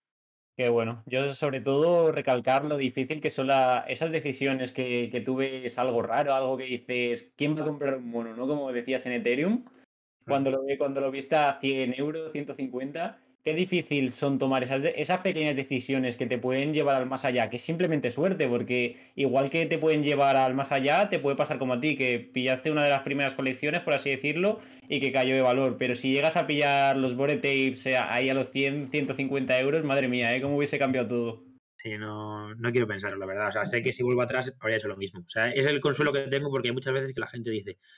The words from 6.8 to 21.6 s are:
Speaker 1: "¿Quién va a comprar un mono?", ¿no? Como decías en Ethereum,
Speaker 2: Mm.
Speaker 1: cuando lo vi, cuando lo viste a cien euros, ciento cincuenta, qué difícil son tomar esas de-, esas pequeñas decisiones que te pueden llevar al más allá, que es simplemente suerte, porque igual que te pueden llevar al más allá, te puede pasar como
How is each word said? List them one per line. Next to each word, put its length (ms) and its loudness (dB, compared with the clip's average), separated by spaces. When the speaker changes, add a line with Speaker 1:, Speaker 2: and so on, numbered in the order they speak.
Speaker 1:
"¿Quién 200 0
va 60 -4
a 40 -2
comprar 300 -2
un 140 -10
mono?", 260 -6
¿no? 120 -4
Como 240 -2
decías 340 -2
en 60 -4
Ethereum, 520 0
Speaker 2:
Mm. 20 -14
Speaker 1:
cuando 220 2
lo 140 0
vi, 140 -2
cuando 220 -2
lo 120 0
viste 240 -2
a 240 4
cien 380 0
euros, 340 -6
ciento 220 -8
cincuenta, 640 -6
qué 100 0
difícil 580 0
son 260 0
tomar 260 2
esas 180 -2
de-, 140 0
esas 240 -2
pequeñas 360 -2
decisiones 600 -2
que 100 -2
te 120 -2
pueden 360 0
llevar 220 2
al 120 0
más 160 -6
allá, 260 0
que 60 -8
es 60 -6
simplemente 480 0
suerte, 380 0
porque 680 -2
igual 340 2
que 160 0
te 120 0
pueden 240 4
llevar 340 4
al 180 4
más 180 -2
allá, 360 2
te 120 0
puede 160 0
pasar 220 -2
como 160 0